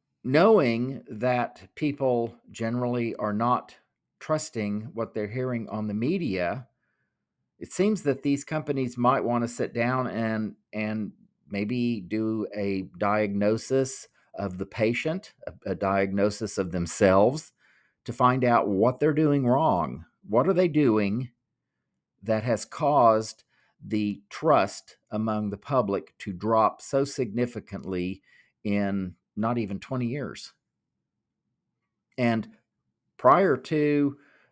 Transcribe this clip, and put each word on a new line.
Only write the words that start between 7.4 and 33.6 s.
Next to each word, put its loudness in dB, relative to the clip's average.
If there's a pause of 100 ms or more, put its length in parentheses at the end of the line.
it -12
seems 0
that 0
these 0
companies -4
might 2
wanna 0
sit -4
down -2
and, -4 (160)
and -6 (360)
maybe -2
do -2
a -2 (100)
diagnosis 0 (260)
of -6
the -4
patient, -2 (120)
a, -10
a 0
diagnosis 0
of -2
themselves, 4 (520)
to -8
find 2
out 4
what 2
they're 2
doing 2
wrong. 0 (240)
What 2
are 2
they 2
doing 2 (920)
that -2
has -2
caused 2 (360)
the -2
trust 0 (160)
among -2
the -6
public -2
to -8
drop 2
so 0
significantly -4 (440)
in -2 (220)
not -2
even -4
twenty -6
years? -8 (1600)
And 0 (680)
prior 6
to 0 (360)